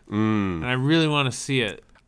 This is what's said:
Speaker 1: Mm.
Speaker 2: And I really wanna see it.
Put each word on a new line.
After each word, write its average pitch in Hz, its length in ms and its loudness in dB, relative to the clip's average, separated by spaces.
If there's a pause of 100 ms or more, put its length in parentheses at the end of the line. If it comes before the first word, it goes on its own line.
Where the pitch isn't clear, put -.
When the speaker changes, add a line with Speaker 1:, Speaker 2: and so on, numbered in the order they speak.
(100)
Speaker 1:
Mm. 104 520 2
Speaker 2:
And 95 40 -4
I 123 60 -2
really 147 360 2
wanna 143 240 0
see 135 280 -2
it. 101 240 -4 (240)